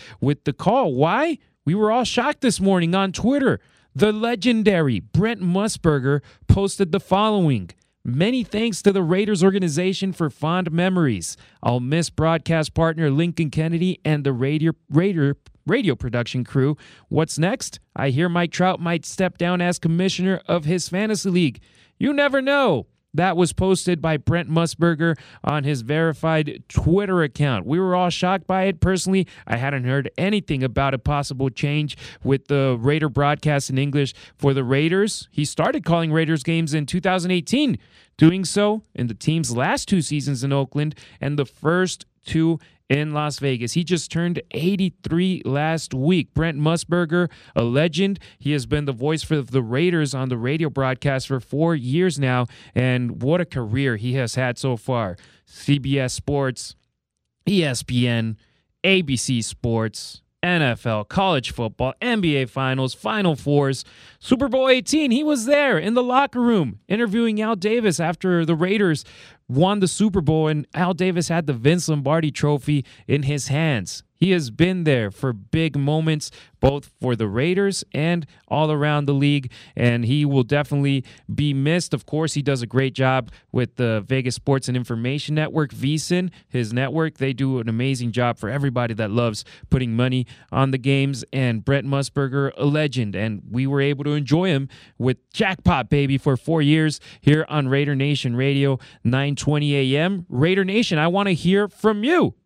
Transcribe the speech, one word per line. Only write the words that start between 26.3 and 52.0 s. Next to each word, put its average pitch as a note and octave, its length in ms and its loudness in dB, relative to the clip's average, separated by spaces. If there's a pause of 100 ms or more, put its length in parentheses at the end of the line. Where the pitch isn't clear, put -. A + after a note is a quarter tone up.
Twitter F#3 540 2
account. C3+ 420 0
We C#3+ 140 0
were F#3 160 0
all F3+ 160 2
shocked F3+ 380 -2
by F#3+ 160 2
it. G3 160 0
Personally, F#3 480 2 (180)
I - 100 -2
hadn't C3 280 -2
heard C3 340 0
anything E3+ 460 0
about C3+ 300 0
a B2+ 40 -2
possible C#3 500 -2
change D3 480 -2 (280)
with C3+ 240 0
the C3+ 280 2
Raider D3 320 0
broadcast C#3+ 600 0
in C3 80 -2
English C#3 360 -2 (220)
for C#3 160 2
the C3+ 120 0
Raiders. D#3+ 640 0
He D3+ 140 -2
started G3 400 -2
calling E3 260 0
Raiders D#3+ 320 0
games E3 320 -2
in D3+ 120 -2
two F3 140 -4
thousand F#3 300 0
eighteen, A3 480 0 (400)
doing F3 260 6
so G#3 380 0 (140)
in A#2+ 100 -2
the A2+ 80 -4
team's D3+ 420 -2
last F#3 300 -2
two F#3 160 2
seasons C#3 400 -4
in C#3 100 -2
Oakland D3 440 -2 (240)
and C#3+ 180 -4
the C3+ 80 -2
first F3 600 -2 (180)
two D#3+ 340 0 (320)
in D3+ 240 0
Las D3+ 240 -4
Vegas. B2 340 -4
He F3 100 -2
just E3 300 -4
turned E3+ 380 -4
eighty-three F3+ 960 -2
last D3+ 480 -4
week. C#3+ 400 0
Brent D#3 240 -2
Musburger, E3+ 720 0 (260)
a - 60 0
legend. D#3+ 560 0 (200)
He C#3+ 140 -2
has B2+ 140 -2
been D3 180 -2
the C#3 80 -4
voice C#3+ 300 -4
for D#3 180 -2
the B2 220 -2
Raiders D3 520 0
on C3 140 -4
the B2+ 80 -2
radio D3 320 -2
broadcast C3 580 -2
for C3 140 -4
four E3 340 0
years C#3+ 440 0